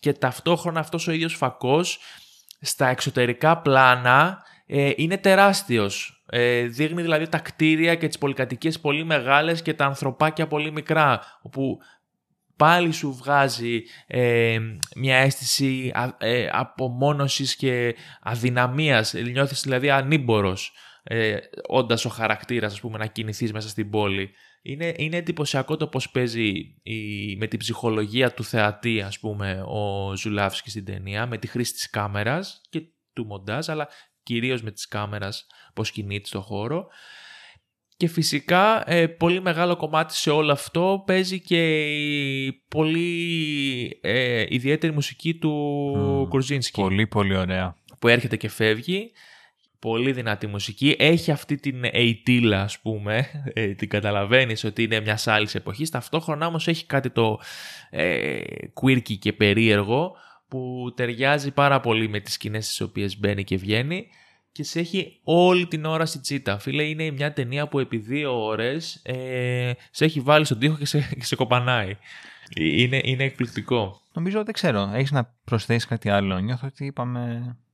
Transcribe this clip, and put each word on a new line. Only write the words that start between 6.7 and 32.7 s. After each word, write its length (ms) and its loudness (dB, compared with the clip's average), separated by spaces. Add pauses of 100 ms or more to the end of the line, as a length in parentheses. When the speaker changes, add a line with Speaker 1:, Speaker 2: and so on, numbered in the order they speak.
Speaker 1:
δηλαδή 260 2
τα 100 0
κτίρια 560 4
και 140 -2
τις 100 -6
πολυκατοικίες 640 -2
πολύ 240 0
μεγάλες 580 2
και 120 -2
τα 100 0
ανθρωπάκια 640 0
πολύ 260 -2
μικρά, 480 2 (220)
όπου 360 -4 (800)
πάλι 360 6
σου 220 -4
βγάζει, 680 2 (240)
ε, 520 2 (380)
μια 200 2
αίσθηση 760 2
α-, 240 -4
ε, 340 0
απομόνωσης 1040 0
και 380 0 (260)
αδυναμίας. 920 2
Νιώθεις 480 -2
δηλαδή 300 0
ανήμπορος, 840 2 (300)
ε, 340 -2 (300)
όντας 380 2
ο 40 -2
χαρακτήρας, 640 -2
ας 80 -12
πούμε, 180 -10
να 80 -6
κινηθείς 460 -6
μέσα 160 -8
στην 220 -6
πόλη. 400 -2 (320)
Είναι, 340 -6
είναι 200 -4
εντυπωσιακό 600 -2
το 100 -2
πώς 240 -6
παίζει 720 -2
η, 540 -8
με 100 -4
την 120 -4
ψυχολογία 760 0
του 100 -8
θεατή, 560 0
ας 180 -8
πούμε, 480 -6
ο 500 -4
Ζουλάφσκι 540 -2
στην 140 -10
ταινία, 420 -6
με 120 -6
τη 80 -10
χρήση 260 -4
της 180 -10
κάμερας 680 -4 (100)